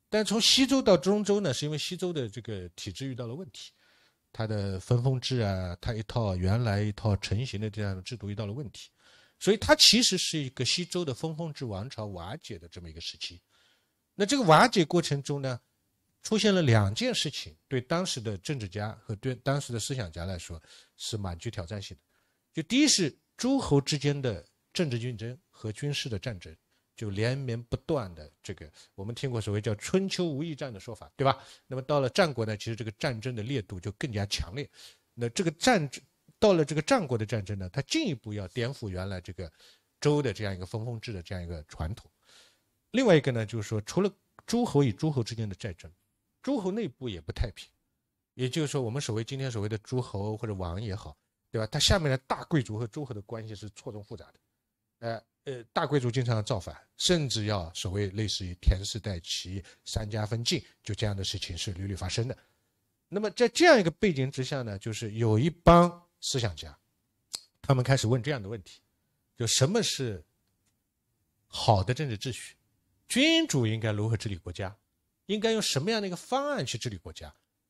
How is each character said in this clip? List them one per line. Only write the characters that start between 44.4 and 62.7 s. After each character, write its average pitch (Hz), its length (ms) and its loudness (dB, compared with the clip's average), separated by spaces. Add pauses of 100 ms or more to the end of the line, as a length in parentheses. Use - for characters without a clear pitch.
诸 233 200 2
侯 - 180 4
与 123 100 4
诸 156 180 -2
侯 131 120 0
之 113 120 -4
间 110 140 -4
的 95 60 -6
战 92 220 -8
争， 82 140 -20 (520)
诸 269 160 0
侯 185 140 -2
内 214 160 -4
部 127 200 -8
也 90 120 -6
不 - 100 -12
太 120 200 -2
平。 - 180 -20 (640)
也 127 140 -2
就 156 140 -2
是 147 40 0
说， 139 140 -2
我 120 80 -2
们 127 120 -4
所 117 140 -4
谓 113 80 -2
今 135 160 -8
天 135 120 -4
所 113 100 -4
谓 104 80 -2
的 110 100 -2
诸 127 220 -4
侯 107 360 -6
或 110 120 -6
者 104 60 -4
王 92 280 -4
也 101 140 -4
好， - 200 -14 (340)
对 113 100 -2
吧？ 110 60 -2
他 - 120 -4
下 208 200 6
面 151 120 2
的 131 80 2
大 - 260 -4
贵 151 180 2
族 107 160 -6
和 120 80 -4
诸 147 180 -8
侯 127 100 -12
的 101 80 -10
关 113 240 -10
系 107 80 -12
是 101 160 -14
错 - 220 -14
综 104 100 -12
复 - 140 -14
杂 - 160 -16
的。 - 80 -20 (600)
呃， 113 220 -6 (220)
呃， 127 180 -10 (100)
大 170 140 0
贵 143 140 2
族 123 100 0
经 123 140 0
常 120 100 2
要 107 80 2
造 107 160 0
反， - 160 -10 (220)
甚 160 320 2
至 107 160 -2
要 98 300 0
所 - 180 -4
谓 104 140 0
类 101 200 -2
似 98 200 -4
于 87 160 -6
田 98 220 4
氏 107 140 -6
代 92 220 -6
齐、 92 420 -8 (220)
三 110 240 -4
家 107 160 -2
分 117 180 -4
晋， 131 220 -2 (180)
就 104 120 -4
这 110 120 -2
样 104 80 0
的 98 80 -4
事 92 160 -4
情 - 180 -8
是 95 160 -6
屡 92 140 -6
屡 98 80 -4
发 90 140 -6
生 113 180 -2
的。 127 100 -6 (720)